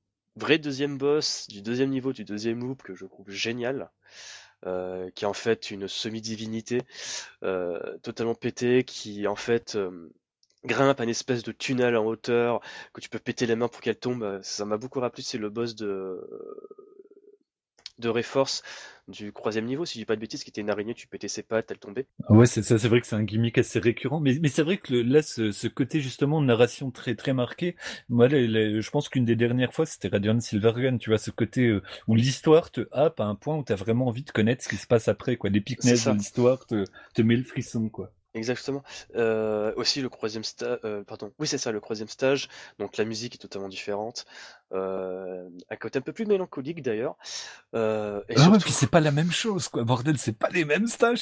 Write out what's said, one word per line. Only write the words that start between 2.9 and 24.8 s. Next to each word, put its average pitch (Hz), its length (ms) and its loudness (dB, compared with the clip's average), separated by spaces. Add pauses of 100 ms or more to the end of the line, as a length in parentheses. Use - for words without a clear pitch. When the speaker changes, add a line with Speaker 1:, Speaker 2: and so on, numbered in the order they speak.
Speaker 1:
je 90 100 -14
trouve 98 240 -20
génial, 117 640 -4 (720)
euh, 92 480 -6
qui - 120 -6
est - 20 0
en 101 60 -2
fait - 380 -2
une 98 160 -8
semi-divinité, 110 960 -6 (600)
euh, 90 360 -2 (220)
totalement 117 340 -4
pétée, 123 480 2
qui 101 440 -8
en 104 80 -2
fait, 117 400 -2
euh, 90 340 -6 (560)
grimpe 135 360 2
un 113 60 0
espèce 117 340 -2
de 113 100 -8
tunnel 123 460 0
en 107 80 2
hauteur, 117 560 0 (320)
que - 80 -14
tu - 80 -14
peux 113 100 -8
péter 123 280 -2
les 113 80 2
mains 117 140 0
pour - 120 -16
qu'elle 151 160 -2
tombe. 113 460 -4
Ça - 220 -6
m'a 107 120 0
beaucoup 131 220 -8
rappelé, 123 240 -4
c'est - 160 -6
le 107 100 -4
boss 117 260 -4
de, 95 460 -6 (1800)
de 117 120 -2
Reforce 120 520 0 (460)
du 104 260 -14
troisième 110 320 -4
niveau, 135 180 -4
si - 120 -8
je 113 60 -10
dis 104 40 -10
pas 113 100 0
de 107 60 -6
bêtises, 123 220 -10
qui - 80 -16
était - 100 -8
une 104 80 -2
araignée, 104 240 -2
tu - 140 -14
pétais 98 200 -10
ses 101 160 -8
pattes, - 280 -2
elle - 80 -10
tombait. 104 260 -8 (240)
Speaker 2:
Ouais, 113 160 12
c'est 117 180 0
ça, 117 160 4
c'est 117 80 2
vrai 120 140 6
que - 60 -14
c'est 117 80 -4
un 107 80 0
gimmick 110 340 0
assez 120 220 2
récurrent, 117 420 -2
mais, 135 200 2
mais 160 60 2
c'est 160 140 2
vrai 170 160 0
que - 160 -6